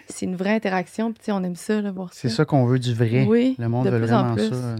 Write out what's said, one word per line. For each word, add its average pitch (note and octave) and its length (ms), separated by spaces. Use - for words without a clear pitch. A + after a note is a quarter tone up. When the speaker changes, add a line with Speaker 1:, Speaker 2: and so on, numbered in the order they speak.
Speaker 1:
C'est - 160
une F#3 100
vraie F#3+ 180
interaction. G#3+ 600
Puis, - 60
tu - 60
sais, A3 60
on G3 120
aime F3+ 120
ça, G#3+ 260
là, G3+ 100
voir F#3 200
Speaker 2:
C'est - 180
Speaker 1:
ça. A2+ 80
Speaker 2:
ça D#3 80
qu'on C3 200
veut, B2+ 140
du A#2+ 140
vrai. A#2+ 360
Speaker 1:
Oui, A#3+ 300
Speaker 2:
Le A#2 100
monde - 160
Speaker 1:
de B2 60
Speaker 2:
veut B2 100
Speaker 1:
plus A2+ 120
en A3+ 40
Speaker 2:
vraiment - 20
Speaker 1:
plus. G#2 140
Speaker 2:
ça. B2 300